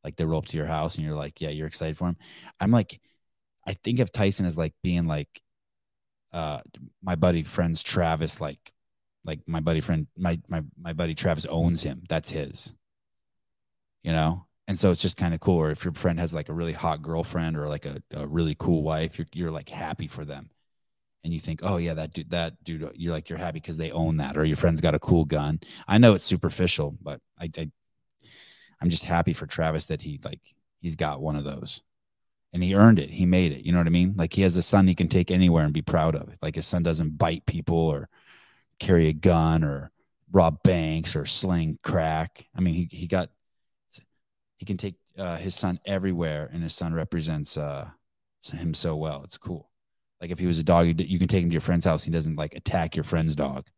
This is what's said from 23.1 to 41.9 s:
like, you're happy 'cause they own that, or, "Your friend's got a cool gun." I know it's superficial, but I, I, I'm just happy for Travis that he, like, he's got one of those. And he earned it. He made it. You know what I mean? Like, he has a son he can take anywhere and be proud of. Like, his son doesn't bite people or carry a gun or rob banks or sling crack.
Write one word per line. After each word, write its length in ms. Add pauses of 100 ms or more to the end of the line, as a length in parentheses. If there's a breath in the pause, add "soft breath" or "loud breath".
like, 160
you're 100
happy 220
'cause 160
they 140
own 260
that, 180
or, 80
"Your 140
friend's 240
got 120
a 60
cool 240
gun." 380 (260 loud breath)
I 100
know 180
it's 100
superficial, 760
but 200 (180)
I, 180
I, 140 (1080 loud breath)
I'm 80
just 160
happy 260
for 160
Travis 380
that 160
he, 240
like, 160 (400)
he's 160
got 240
one 160
of 80
those. 360 (680)
And 100
he 140
earned 240
it. 100
He 160
made 280
it. 120
You 60
know 60
what 100
I 40
mean? 260
Like, 160
he 80
has 160
a 40
son 240
he 100
can 120
take 240
anywhere 320
and 100
be 80
proud 360
of. 120 (120)
Like, 140
his 120
son 160
doesn't 340
bite 280
people 320
or 320 (720 soft breath)
carry 280
a 60
gun 500
or 280 (380)
rob 340
banks 520
or 100
sling 580
crack. 720